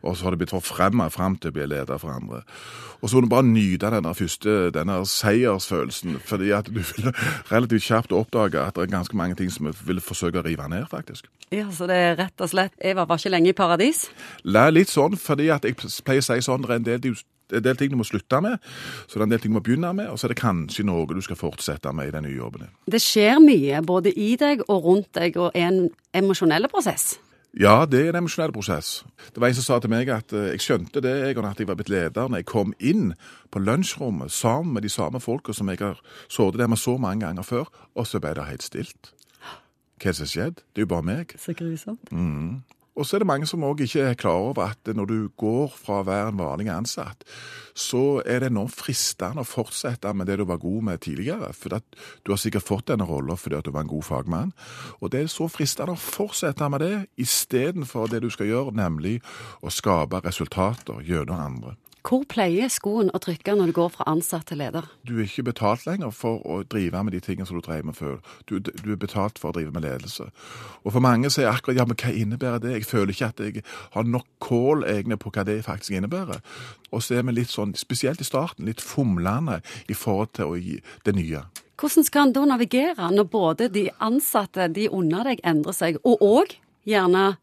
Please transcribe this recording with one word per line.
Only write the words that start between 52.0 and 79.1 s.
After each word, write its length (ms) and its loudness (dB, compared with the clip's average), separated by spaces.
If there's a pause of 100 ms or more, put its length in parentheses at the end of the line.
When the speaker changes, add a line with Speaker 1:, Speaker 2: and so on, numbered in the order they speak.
Speaker 1:
du 100 -6
har 100 0
sikkert 260 -4
fått 240 -2
denne 180 0
rollen 300 -4
fordi 180 -6
at 80 -6
du 80 -6
var 140 -4
en 80 -8
god 100 -6
fagmann. 480 -4 (480)
Og 100 -6
det 120 -2
er 100 -6
så 160 -4
fristende 480 -4
å 60 -12
fortsette 680 -4
med 160 -2
det, 80 -2 (240)
i 80 -4
stedet 640 0
for 220 -2
det 100 -2
du 80 -4
skal 220 -2
gjøre, 260 -2
nemlig 400 -2 (480)
å 80 -6
skape 480 0
resultater 800 -4
gjennom 400 -2
andre. 320 -10 (300)
Speaker 2:
Hvor 240 0
pleier 400 0
skoen 480 0
å 80 -2
trykke 320 -4
når 160 4
du 60 -4
går 160 2
fra 180 -6
ansatt 380 -2
til 100 -8
leder? 240 -6 (240)
Speaker 1:
Du 80 -6
er 80 2
ikke 240 -4
betalt 400 0
lenger 240 -4
for 320 -4
å 140 -4 (100)
drive 380 -2
med 100 -4
de 80 -4
tingene 240 -6
som 80 -8
du 80 -6
drev 240 -6
med 80 -8
før. 220 -8 (260)
Du, 160 -6
du 320 -8
er 80 -4
betalt 400 -4
for 140 -6
å 20 -8
drive 160 -6
med 140 -6
ledelse. 400 -8 (580)
Og 80 -4
for 120 4
mange 280 4
så 140 2
er 80 4
akkurat, 260 0
"Ja, 80 4
men 80 -2
hva 160 -4
innebærer 480 -2
det? 160 -4
Jeg 140 -6
føler 260 2
ikke 160 -2
at 80 -16
jeg 240 -8 (300)
har 100 0
nok 240 -2 (160)
kål 400 4
egentlig 400 -2
på 80 -10
hva 160 -2
det 160 -2
faktisk 320 -8
innebærer." 480 -6 (480)
Og 140 -4
så 160 0
er 20 -2
vi 140 0
litt 160 -2
sånn, 260 -2
spesielt 400 -2
i 80 -6
starten, 400 -4
litt 160 -8
fomlende 800 0 (260)